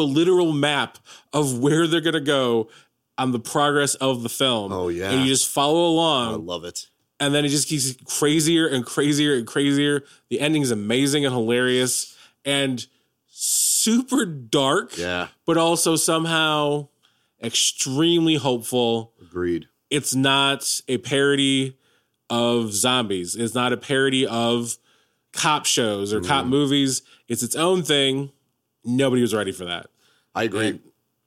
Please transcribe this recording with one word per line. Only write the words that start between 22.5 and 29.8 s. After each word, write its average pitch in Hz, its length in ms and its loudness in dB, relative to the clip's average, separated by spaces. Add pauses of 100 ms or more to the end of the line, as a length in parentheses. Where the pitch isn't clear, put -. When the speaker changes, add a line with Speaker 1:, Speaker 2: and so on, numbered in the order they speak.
Speaker 1:
zombies. 101 640 -2
It's 113 180 -6
not 123 180 0
a 123 40 -2
parody 135 500 0
of 117 520 -2 (540)
cop 151 340 0
shows 104 460 0
or 107 80 0
cop 127 260 0
Speaker 2:
Mm. - 20 -4
Speaker 1:
movies. 139 540 0 (260)
It's 120 140 -4
its 117 140 -4
own 180 260 0
thing. 139 500 0 (520)
Nobody 127 380 2
was 110 120 2
ready 98 180 -2
for 90 120 -10
that. 87 240 -8 (460)